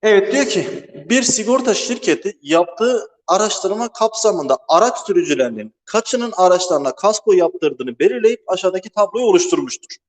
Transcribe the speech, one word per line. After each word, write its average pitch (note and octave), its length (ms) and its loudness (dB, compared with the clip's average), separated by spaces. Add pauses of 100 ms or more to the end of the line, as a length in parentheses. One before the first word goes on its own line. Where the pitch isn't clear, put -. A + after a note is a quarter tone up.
Evet, G#3 300 4
diyor C#4 120 2
ki F3+ 200 -2 (440)
bir B3 140 4
sigorta A#3+ 500 0
şirketi - 680 -2
yaptığı F#3+ 680 0 (180)
araştırma G#3 680 -2
kapsamında G3 640 0 (100)
araç G#3 300 4
sürücülerinin B2 760 -2 (120)
kaçının A#3 520 -4
araçlarına F3+ 580 2
kasko G#3+ 380 0
yaptırdığını D3 680 -2
belirleyip A3+ 480 0
aşağıdaki F#3 420 -4
tabloyu G#3 360 -2
oluşturmuştur. F3 720 0 (140)